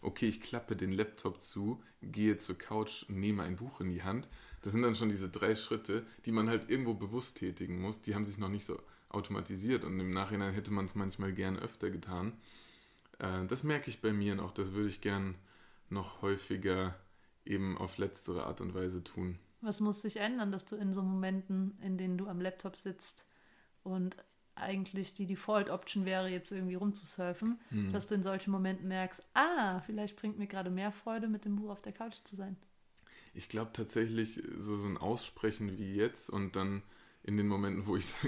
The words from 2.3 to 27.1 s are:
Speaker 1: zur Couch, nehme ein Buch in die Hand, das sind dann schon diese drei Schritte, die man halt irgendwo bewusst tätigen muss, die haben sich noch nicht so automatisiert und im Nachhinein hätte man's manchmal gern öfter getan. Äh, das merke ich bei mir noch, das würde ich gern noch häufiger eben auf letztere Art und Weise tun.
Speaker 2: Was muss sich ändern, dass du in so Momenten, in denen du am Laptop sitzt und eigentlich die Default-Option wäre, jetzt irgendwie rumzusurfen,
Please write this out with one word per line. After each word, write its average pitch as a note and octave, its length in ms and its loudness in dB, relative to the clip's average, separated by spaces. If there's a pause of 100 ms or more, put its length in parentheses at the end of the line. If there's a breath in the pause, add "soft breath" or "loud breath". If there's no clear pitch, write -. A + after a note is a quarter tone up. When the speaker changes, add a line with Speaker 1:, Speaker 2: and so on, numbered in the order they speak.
Speaker 1:
zur - 200 -4
Couch, - 500 -4
nehme G2+ 360 2
ein F2 120 0
Buch A#2+ 240 -8
in F#2 100 0
die F2 120 -2
Hand, G2+ 260 -2 (340 loud breath)
das G2+ 100 -2
sind A#2 100 4
dann A#2 140 6
schon A2 120 4
diese F#2+ 200 0
drei G2+ 260 4
Schritte, A2 500 0 (220 loud breath)
die A2+ 60 0
man A2 160 6
halt A2+ 200 2
irgendwo A#2+ 260 4
bewusst G#2+ 440 -4
tätigen F2+ 420 -2
muss, G#2+ 200 -2
die G#2 160 -2
haben G#2 80 2
sich G2+ 140 -6
noch G2 100 0
nicht G2+ 160 -2
so - 160 -4 (280 loud breath)
automatisiert G2+ 760 0
und F#2 160 -2
im F#2 120 0
Nachhinein G2 400 2
hätte G2+ 200 -2
man's G2 240 0
manchmal G2 360 0
gern F#2+ 260 0
öfter - 320 -2
getan. F#2 420 -2 (880 loud breath)
Äh, F#2 260 0
das B2 160 -2
merke D3 260 0
ich - 120 -6
bei A2 120 4
mir G2+ 220 4
noch, F2+ 160 -2
das F#2+ 220 -2
würde G#2 160 2
ich F#2 120 -6
gern G2 360 0 (540 loud breath)
noch G2 320 -4
häufiger F#2+ 760 2 (500 soft breath)
eben G2 320 2
auf F#2+ 200 -2
letztere F2+ 480 -2
Art - 140 -4
und F#2 140 -4
Weise F#2 300 -2
tun. F2+ 340 -4 (220)
Speaker 2:
Was G#3+ 200 -2
muss G#3 220 0
sich G#3+ 160 -4
ändern, G#3+ 340 0
dass F#3+ 140 -6
du G#3+ 100 -8
in G3 160 0
so F#3+ 100 0
Momenten, F#3+ 800 0
in F#3 160 0
denen F3+ 200 0
du G3 100 -2
am F3 120 -2
Laptop F#3 360 -4
sitzt - 480 -8 (600 soft breath)
und F#3 320 -2 (380)
eigentlich F#3+ 600 -2
die G3 120 -2
Default-Option G3 800 2
wäre, F#3 240 2
jetzt F3+ 240 -2
irgendwie F#3 220 0
rumzusurfen, G3+ 840 0 (120)